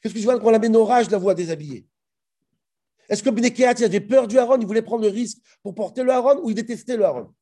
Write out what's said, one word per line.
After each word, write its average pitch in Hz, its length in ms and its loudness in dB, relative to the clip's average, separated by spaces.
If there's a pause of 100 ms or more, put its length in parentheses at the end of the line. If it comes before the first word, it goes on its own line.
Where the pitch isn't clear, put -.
Qu'est-ce 220 140 -8
que 226 60 -8
je 196 40 -6
vois 240 140 2
quand 214 120 2
la 226 100 6
menorah, 226 420 4
je 190 80 -2
la 202 80 0
vois 185 160 2
déshabillée ? 151 500 -8 (1200)
Est-ce 202 140 -4
que 262 80 0
Bnei 233 220 0
Kehat, 247 260 2
il 233 60 0
avait 202 160 0
peur 233 260 2
du 220 120 2
Aaron, 254 200 2
il 220 80 -4
voulait 220 160 -2
prendre 220 200 -6
le 208 80 2
risque 226 280 -8 (240)
pour 196 120 -12
porter 220 280 -8
le 254 80 0
Aaron 262 320 2
ou 226 80 -4
il 214 40 -2
détestait 233 420 -8
le 208 80 0
Aaron ? 123 380 -4